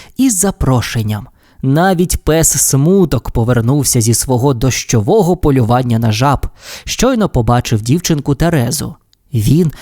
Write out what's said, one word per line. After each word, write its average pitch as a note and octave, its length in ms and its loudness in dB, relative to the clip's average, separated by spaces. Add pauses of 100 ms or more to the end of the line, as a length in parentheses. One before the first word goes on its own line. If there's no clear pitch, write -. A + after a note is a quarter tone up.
(180)
із B3 220 0
запрошенням. B2 880 -2 (380)
Навіть E3+ 520 2
пес D#3 320 0
Смуток D3 800 0
повернувся B2 720 0
зі A2+ 120 2
свого B2+ 400 0
дощового C3 840 0
полювання B2 640 2
на A#2 120 0
жаб, B2+ 360 0 (380)
щойно A3+ 440 0
побачив A#2+ 520 0
дівчинку C#3+ 540 -2
Терезу. C3 600 -2 (380)
Він C#3+ 380 2 (100)